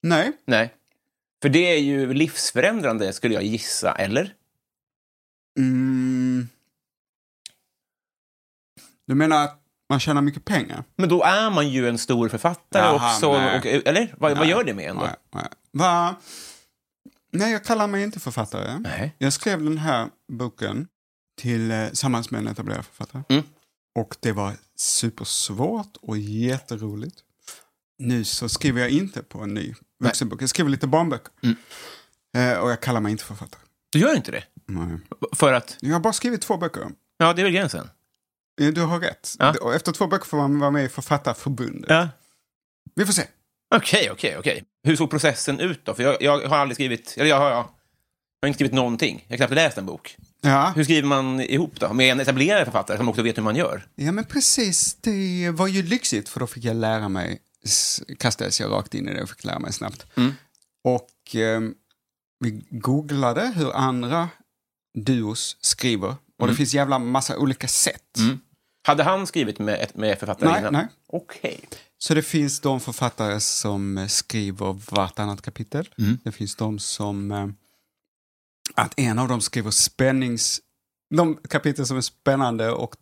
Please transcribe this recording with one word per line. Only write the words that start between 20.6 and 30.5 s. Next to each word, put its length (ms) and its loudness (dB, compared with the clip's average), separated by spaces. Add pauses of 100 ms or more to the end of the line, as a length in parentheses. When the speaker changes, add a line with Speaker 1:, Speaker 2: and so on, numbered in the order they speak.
Speaker 1:
till, 300 0
eh, 160 -2
tillsammans 440 -2
med 80 -4
en 80 -4
etablerad 380 -8
författare. 440 -12
Speaker 2:
Mm. 140 2 (520)
Speaker 1:
Och 240 -6
det 120 -2
var 220 -4 (220)
supersvårt 1300 -4
och 160 -6
jätteroligt. 1000 -6 (840)
Nu 240 0
så 260 -4
skriver 320 0
jag 80 0
inte 340 -2
på 160 -16
en 140 -6
ny 140 -4
Speaker 2:
Nej. 80 -12 (340)
Speaker 1:
vuxenbok. 320 -4
Jag 80 -2
skriver 200 0